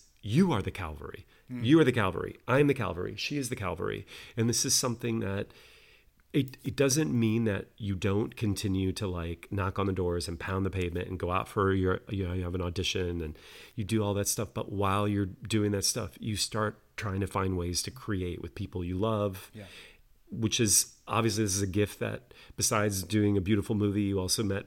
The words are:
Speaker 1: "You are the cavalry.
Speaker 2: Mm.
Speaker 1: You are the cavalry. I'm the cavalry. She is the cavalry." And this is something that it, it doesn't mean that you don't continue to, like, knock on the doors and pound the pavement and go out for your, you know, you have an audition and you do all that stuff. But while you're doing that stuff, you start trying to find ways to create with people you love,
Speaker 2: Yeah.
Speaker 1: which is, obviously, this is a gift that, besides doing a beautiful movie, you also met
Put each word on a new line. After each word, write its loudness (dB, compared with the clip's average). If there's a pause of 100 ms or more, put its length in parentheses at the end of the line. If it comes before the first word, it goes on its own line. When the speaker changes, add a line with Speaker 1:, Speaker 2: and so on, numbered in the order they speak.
(240)
Speaker 1:
"You 4
are 2
the -4
cavalry. -10 (240)
Speaker 2:
Mm. -6
Speaker 1:
You 8
are 8
the 6
cavalry. -2 (100)
I'm 6
the 4
cavalry. -4
She -6
is -4
the -4
cavalry." -4 (280)
And 2
this 2
is 2
something 0
that -4 (880)
it, 0
it -6
doesn't 2
mean 2
that -2 (100)
you -2
don't 0
continue 0
to, -4
like, -6
knock -2
on 0
the 0
doors -2
and -6
pound -2
the 0
pavement -2
and -6
go -2
out -2
for 2
your, 2
you -2
know, -4
you -2
have -4
an -2
audition -2
and -8 (360)
you -4
do 0
all 0
that 0
stuff. -4
But -6
while 2
you're 2
doing 0
that 0
stuff, -2
you -4
start -2 (200)
trying -2
to 0
find 0
ways -2
to -8
create -4
with -10
people -6
you -2
love, 0
Speaker 2:
Yeah. -14 (640)
Speaker 1:
which 0
is, 4 (140)
obviously, 2
this 0
is 0
a 2
gift 0
that, -8 (240)
besides 2
doing 4
a 4
beautiful 2
movie, 2
you 0
also 0
met -2